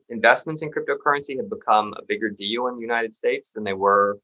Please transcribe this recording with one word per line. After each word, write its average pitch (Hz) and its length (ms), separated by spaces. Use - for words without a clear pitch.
investments 123 500
in 156 100
cryptocurrency 143 680
have 107 100
become 104 480
a - 100
bigger 104 220
deal 104 380
in 123 80
the 120 80
United 113 320
States - 380
than 107 120
they 98 100
were 101 500